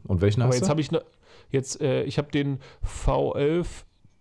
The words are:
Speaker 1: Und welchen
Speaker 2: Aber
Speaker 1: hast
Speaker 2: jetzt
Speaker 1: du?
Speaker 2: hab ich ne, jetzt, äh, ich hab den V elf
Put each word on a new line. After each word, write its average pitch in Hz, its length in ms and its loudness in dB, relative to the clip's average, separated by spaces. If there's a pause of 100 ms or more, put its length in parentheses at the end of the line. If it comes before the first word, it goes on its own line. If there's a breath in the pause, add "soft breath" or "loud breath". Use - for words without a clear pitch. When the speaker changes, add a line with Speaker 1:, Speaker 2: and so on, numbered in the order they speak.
Speaker 1:
Und 90 160 0
welchen 101 200 4
Speaker 2:
Aber 127 80 4
Speaker 1:
hast 127 60 4
Speaker 2:
jetzt 123 120 2
Speaker 1:
du? - 40 4
Speaker 2:
hab 160 80 2
ich 143 120 -4
ne, 165 100 0 (500 loud breath)
jetzt, - 300 -4
äh, 131 220 0
ich - 140 -4
hab 143 140 -4
den 139 280 0 (220 loud breath)
V - 540 0
elf 156 500 -2 (360)